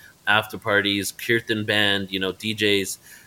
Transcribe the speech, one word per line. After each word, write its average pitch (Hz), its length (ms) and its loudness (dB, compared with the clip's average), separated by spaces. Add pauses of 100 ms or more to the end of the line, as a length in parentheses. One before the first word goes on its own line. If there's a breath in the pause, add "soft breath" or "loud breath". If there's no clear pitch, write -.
(280 loud breath)
after 107 300 0
parties, 101 560 0
kirtan 113 520 -2
band, 101 460 0
you 95 80 -2
know, 92 140 -2
D 110 200 -6
Js. 101 440 0 (300 loud breath)